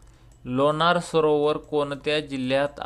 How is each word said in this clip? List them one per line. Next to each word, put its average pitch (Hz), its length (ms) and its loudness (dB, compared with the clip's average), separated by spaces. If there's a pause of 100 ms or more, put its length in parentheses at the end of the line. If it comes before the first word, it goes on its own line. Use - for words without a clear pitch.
(440)
लोणार 151 580 2
सरोवर 151 580 2
कोणत्या 143 600 -2
जिल्ह्यात 139 640 -2